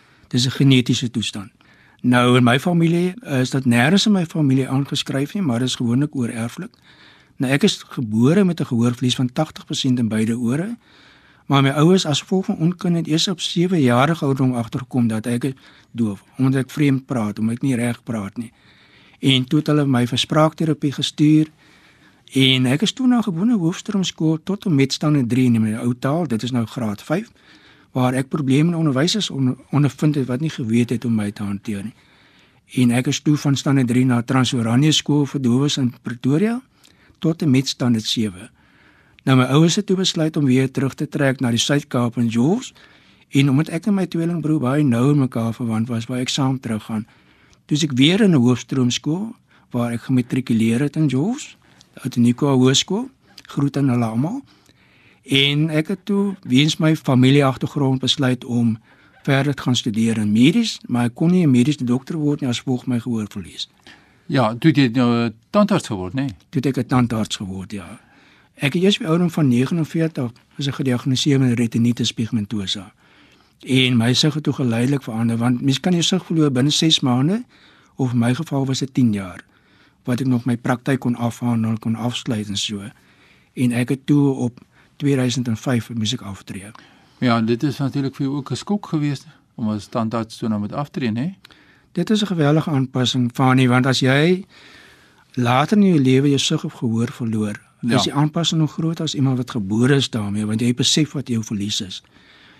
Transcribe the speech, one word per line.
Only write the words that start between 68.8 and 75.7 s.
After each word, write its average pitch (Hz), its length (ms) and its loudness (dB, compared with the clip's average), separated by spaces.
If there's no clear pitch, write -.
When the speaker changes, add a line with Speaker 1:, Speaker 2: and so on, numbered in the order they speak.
Speaker 1:
eers 196 160 2
by 240 60 -8
ouderdom 175 260 0
van 156 180 2
negenenveertig 147 800 0
is 139 100 -6
ek 139 80 -4
gediagnoseer 131 680 0
met 123 180 2
retinitis 117 540 0
pigmentosa. 104 800 -6
En 127 300 2
my 117 180 2
sig 147 200 2
het 151 80 -4
toe 147 100 -2
geleidelik 127 500 -2
verander, 117 340 -2
want 120 240 0
mens 135 200 0